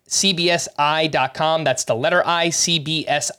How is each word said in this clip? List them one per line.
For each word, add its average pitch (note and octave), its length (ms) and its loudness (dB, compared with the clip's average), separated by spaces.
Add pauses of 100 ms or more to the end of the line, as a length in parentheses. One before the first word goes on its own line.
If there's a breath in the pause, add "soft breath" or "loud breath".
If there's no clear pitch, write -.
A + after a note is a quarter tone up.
C - 260 0
B E3+ 160 0
S E3+ 200 0 (100)
I D#3 300 2
dot C3+ 260 -2
com. D#3+ 300 0
That's C3+ 200 0
the A#2+ 100 0
letter E3 300 2
I, E3+ 240 0
C E3+ 300 0
B D#3 300 -4
S C#3+ 300 -2